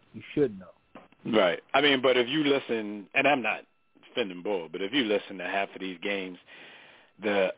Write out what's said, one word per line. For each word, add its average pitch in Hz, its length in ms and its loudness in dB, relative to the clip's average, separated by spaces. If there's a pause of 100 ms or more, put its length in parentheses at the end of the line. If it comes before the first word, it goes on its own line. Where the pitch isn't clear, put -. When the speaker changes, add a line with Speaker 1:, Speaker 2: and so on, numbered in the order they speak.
(140)
Speaker 1:
you 113 80 -14 (120)
should 127 240 0
know. 90 140 -18 (540)
Speaker 2:
Right. 95 360 4 (120)
I 139 80 4
mean, 139 200 4
but 127 140 6
if 123 140 2
you 151 160 0
listen, 110 680 -2
and 135 140 2
I'm 139 140 4
not 98 240 -4 (400)
defending 95 360 -6
Bull, 92 300 -2
but 90 100 -8
if 98 100 -4
you 135 140 0
listen 101 320 -2
to 90 80 -8
half 98 280 -4
of - 60 -14
these 92 220 -8
games, 95 360 -6 (840)
the 101 360 2